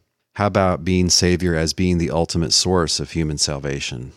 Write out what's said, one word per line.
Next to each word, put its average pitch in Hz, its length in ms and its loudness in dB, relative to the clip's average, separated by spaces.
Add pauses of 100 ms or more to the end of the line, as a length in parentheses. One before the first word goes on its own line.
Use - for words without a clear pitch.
(360)
How 104 100 2
about 92 360 2
being 90 280 2
Savior 87 440 2
as 80 200 0
being 90 240 0
the 82 120 0
ultimate 82 440 0
source 87 460 2
of 71 100 -8
human 76 260 -2
salvation? 69 800 -6